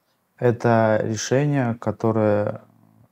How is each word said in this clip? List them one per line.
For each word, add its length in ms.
Это 680
решение, 760
которое 800